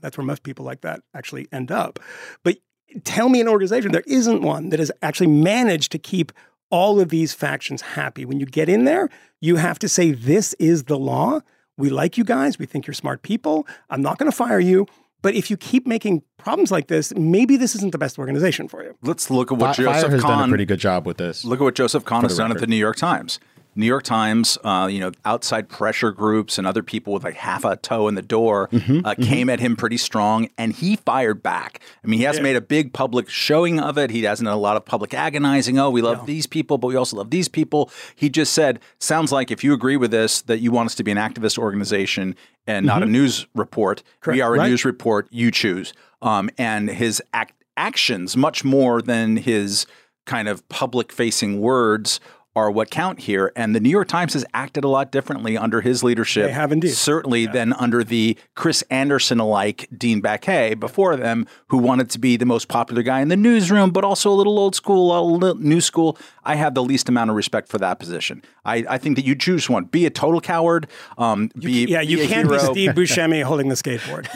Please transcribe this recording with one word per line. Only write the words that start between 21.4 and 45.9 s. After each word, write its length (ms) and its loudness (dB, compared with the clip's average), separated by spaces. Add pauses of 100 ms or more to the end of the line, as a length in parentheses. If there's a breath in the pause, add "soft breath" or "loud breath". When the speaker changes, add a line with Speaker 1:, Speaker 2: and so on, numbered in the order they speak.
Speaker 2:
Look 160 -2
at 20 2
what 120 2
Joseph 280 0
Kahn 180 0
Speaker 3:
for 60 2
Speaker 2:
has 80 -2
Speaker 3:
the 80 -2
Speaker 2:
done 80 -2
at 40 -2
Speaker 3:
record. 120 -4
Speaker 2:
the 40 0
New 60 2
York 200 0
Times. 420 -4 (360 soft breath)
New 100 0
York 180 0
Times, 600 0
uh, 280 0
you 80 -4
know, 120 -6 (120)
outside 460 -4
pressure 420 -2
groups 460 -2
and 100 -4
other 160 -2
people 300 -8
with, 100 -4
like, 120 -8
half 280 -8
a 140 0
toe 320 -2
in 60 -2
the 60 -6
door, 520 0
Speaker 3:
Mm-hmm, 320 0
Speaker 2:
uh, 80 -2
Speaker 3:
mm-hmm. 100 -2
Speaker 2:
came 240 0
at 140 0
him 160 0
pretty 180 -4
strong, 600 0
and 160 -4
he 240 -2
fired 460 0
back. 360 -6 (240 loud breath)
I 40 -6
mean, 120 2
he 60 2
hasn't 200 -2
Speaker 1:
Yeah. 80 2
Speaker 2:
made 40 2
a 40 0
big 320 0
public 360 -2
showing 500 0
of 180 -2
it. 120 0
He 140 -2
hasn't 240 0
done 80 0
a 40 0
lot 160 2
of 100 -2
public 280 -4
agonizing. 640 0
"Oh, 120 2
we 100 4
love 160 2
Speaker 1:
No. 80 -14
Speaker 2:
these 220 -6
people, 320 -2
but 80 -2
we 80 0
also 200 0
love 140 -8
these 180 0
people." 420 0 (260 loud breath)
He 120 0
just 260 0
said, 260 2 (200 soft breath)
"Sounds 320 0
like 200 0
if 120 -8
you 80 4
agree 260 2
with 140 2
this, 300 0
that 180 -2
you 120 0
want 160 0
us 80 -6
to 80 -6
be 80 -2
an 60 0
activist 400 -2
organization 800 -2 (300 soft breath)
and 220 -2
not 160 2
a 20 0
Speaker 3:
Mm-hmm. 80 0
Speaker 2:
news 320 2 (100)
report. 460 -2 (180 soft breath)
Speaker 1:
Correct. 160 -2
Speaker 2:
We 60 2
are 140 2
a 20 4
Speaker 3:
Right. 120 2
Speaker 2:
news 140 2
report. 460 0
You 220 0
choose." 420 -2 (300 soft breath)